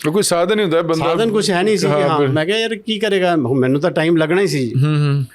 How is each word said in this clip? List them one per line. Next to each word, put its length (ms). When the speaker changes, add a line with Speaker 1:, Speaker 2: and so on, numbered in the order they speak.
Speaker 1:
ਕੋਈ 100
ਸਾਧਨ 320
ਨਹੀਂ 100
ਹੁੰਦਾ, 160
ਬੰਦਾ 240
Speaker 2:
ਸਾਧਨ 260
ਕੁਛ 200
ਹੈ 120
ਨਹੀਂ 140
ਸੀ। 100
Speaker 1:
ਹਾਂ, 220
Speaker 2:
ਹਾਂ, 100
Speaker 1:
ਬਿਲ- 120
Speaker 2:
ਮੈਂ 140
ਕਿਹਾ, 120
"ਯਾਰ 180
ਕੀ 240
ਕਰੇਗਾ?" 360
ਹੁਣ 240
ਮੈਨੂੰ 220
ਤਾਂ 100
ਟਾਈਮ 260
ਲੱਗਣਾ 240
ਹੀ 60
ਸੀ। 260
Speaker 1:
ਹਮ, 220
ਹਮ। 400